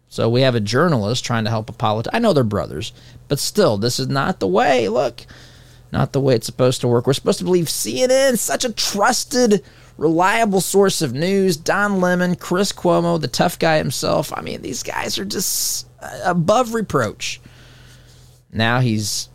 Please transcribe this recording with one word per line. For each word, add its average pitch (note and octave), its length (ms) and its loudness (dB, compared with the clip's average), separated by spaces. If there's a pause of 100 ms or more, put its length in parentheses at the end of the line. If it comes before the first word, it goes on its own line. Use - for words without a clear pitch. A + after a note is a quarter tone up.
(100)
So A2+ 200 -2
we A#2+ 100 2
have C3 140 4
a A#2 60 2
journalist A#2+ 600 0
trying A2+ 220 -2
to G#2+ 60 -2
help A2 180 -4
a A2 60 -12
politi-, A2 400 -2
I A3+ 40 2
know A#3 140 2
they're C#3+ 100 4
brothers, F2 520 -4 (340)
but C#3+ 100 -2
still, D#3 380 2
this A#2 240 -2
is C3 80 -4
not C#3 320 -2
the G3 60 0
way. A3+ 420 2
Look, A3 380 -2 (680)
not - 220 -2
the C#3 60 2
way C3+ 140 2
it's - 120 -2
supposed B2+ 340 0
to B2 80 0
work. A#2 180 2
We're C3 60 2
supposed - 280 0
to F#3+ 40 -6
believe F3 240 2
C - 340 -4
N B3+ 80 2
N, C4 280 4
such A3+ 260 -2
a A#3+ 80 -4
trusted, A3 880 2 (360)
reliable F#3+ 640 2
source G3 400 2
of C3 100 -2
news. F#3 460 2
Don G3 420 0
Lemon, F3+ 360 2
Chris - 360 -2
Cuomo, E3+ 480 0
the D#3+ 80 -4
tough - 300 -2
guy D#3+ 180 2
himself. D#3 580 -2
I - 60 -8
mean, - 220 -10
these - 200 -8
guys - 360 -6
are G3 80 -6
just, - 600 -4 (140)
uh, - 240 -14
above G3+ 480 0
reproach. D3 680 -4 (1120)
Now A#2 300 0
he's, A2 540 -2